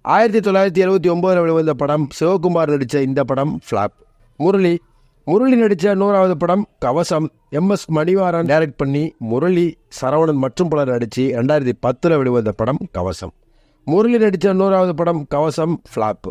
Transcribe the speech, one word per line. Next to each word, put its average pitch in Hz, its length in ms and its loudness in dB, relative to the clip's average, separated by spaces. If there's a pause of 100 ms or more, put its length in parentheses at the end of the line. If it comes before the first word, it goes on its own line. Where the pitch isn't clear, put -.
ஆயிரத்தி 214 380 2
தொள்ளாயிரத்தி 190 460 2
எழுபத்தி 185 280 2
ஒன்பதுல 180 260 2
வெளிவந்த 160 340 2
படம் 143 340 -2 (120)
சிவகுமார் 170 540 0
நடிச்ச 139 280 -2
இந்த 135 220 -2
படம் 135 360 -2
ஃப்ளாப். 104 360 -4 (420)
முரளி, 175 440 2 (440)
முரளி 240 360 2
நடிச்ச 202 340 2
நூறாவது 190 420 2
படம் 175 300 0 (120)
கவசம். 156 480 -2 (220)
எம் 165 200 -2
எஸ் 196 220 -2
மணிவாரன் 170 600 0
டைரக்ட் 156 260 0
பண்ணி 143 400 -2
முரளி, 165 600 0 (240)
சரவணன் 147 420 0
மற்றும் 156 260 -2
பலர் 147 200 0
நடிச்சு 120 340 -2 (160)
ரெண்டாயிரத்தி 135 340 0 (120)
பத்துல 156 320 0
வெளிவந்த 123 340 0
படம் 117 260 -4 (140)
கவசம். 92 420 -8 (520)
முரளி 220 320 2
நடிச்ச 196 360 2
நூறாவது 185 420 2
படம் 170 320 -2
கவசம் 160 540 -2 (140)
ஃப்ளாப். 107 360 -4